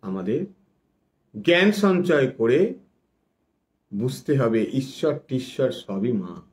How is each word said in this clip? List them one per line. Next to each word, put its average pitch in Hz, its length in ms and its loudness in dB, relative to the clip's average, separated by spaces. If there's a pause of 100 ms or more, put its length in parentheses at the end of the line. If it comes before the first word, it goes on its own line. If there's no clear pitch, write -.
আমাদের 95 460 -4 (920)
জ্ঞান 175 320 4
সঞ্চয় 180 580 2
করে 151 440 2 (1200)
বুঝতে 131 420 -2
হবে 113 360 2
ঈশ্বর 139 460 -4 (100)
টিশ্বর 127 440 -2
সবই 104 400 -4
মা। 90 300 -6 (100)